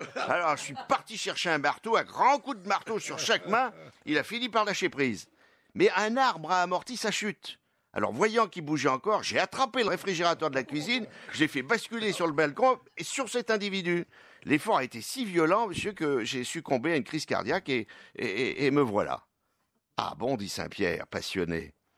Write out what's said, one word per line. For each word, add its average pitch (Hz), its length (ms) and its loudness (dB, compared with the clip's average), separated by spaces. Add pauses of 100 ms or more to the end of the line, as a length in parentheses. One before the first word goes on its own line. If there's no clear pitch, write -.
(160)
Alors, 156 400 2
je - 80 -6
suis 143 120 -10 (120)
parti 226 300 -2
chercher 180 320 -4
un 156 80 4
marteau, 147 400 2
à 151 80 2
grands 190 340 4
coups 226 240 -10
de 180 60 -14
marteau 202 280 -2
sur 151 220 -6
chaque - 300 0
main. 233 240 2 (320)
Il 151 120 2
a 139 60 4
fini 233 240 -4
par 214 160 2
lâcher 202 240 0
prise. 127 400 -2 (480)
Mais 180 220 6
un 214 180 0
arbre 202 340 2
a 180 120 4
amorti 180 340 -2
sa 208 160 -4
chute. - 480 -6 (340)
Alors, 101 200 0
voyant 214 340 2
qu'il 170 160 -10
bougeait 147 240 0
encore, 139 340 2
j'ai 208 160 -2
attrapé 240 460 2
le 196 60 2
réfrigérateur 165 600 0
de 135 60 -4
la 131 80 0
cuisine, 170 420 -2 (280)
je - 80 -2
l'ai 151 80 4
fait 139 120 -2
basculer 214 520 -2
sur 180 120 0
le 160 60 0
balcon 160 480 2 (160)
et 170 80 -8
sur 247 240 -4
cet 240 240 -2
individu. 190 540 0 (400)
L'effort 160 320 2
a 135 80 0
été 117 160 -8
si 254 240 -6
violent, 185 420 4
monsieur, 190 240 -4
que 147 320 0
j'ai 123 220 -4
succombé 143 480 -2
à - 20 4
une 131 80 2
crise 156 220 -6
cardiaque 117 420 -2
et, 123 200 0 (280)
et, - 100 -6
et, 113 400 -2
et 135 60 4
me 143 80 4
voilà. » « 101 460 0 (720)
Ah 95 200 -2
bon ? » 123 200 -2
dit 101 100 -6
Saint-Pierre, 85 600 -4
passionné. « 85 680 -4 (240)